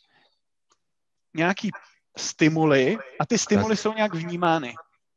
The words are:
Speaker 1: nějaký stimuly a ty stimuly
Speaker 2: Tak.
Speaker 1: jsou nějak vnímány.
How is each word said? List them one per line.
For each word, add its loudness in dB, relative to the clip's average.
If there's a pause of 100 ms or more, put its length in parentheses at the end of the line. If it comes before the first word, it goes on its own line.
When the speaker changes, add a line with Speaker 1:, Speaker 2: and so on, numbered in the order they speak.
(1300)
Speaker 1:
nějaký -2 (480)
stimuly 2 (220)
a -2
ty 0
stimuly 0
Speaker 2:
Tak. -2
Speaker 1:
jsou -4
nějak -2
vnímány. -2 (420)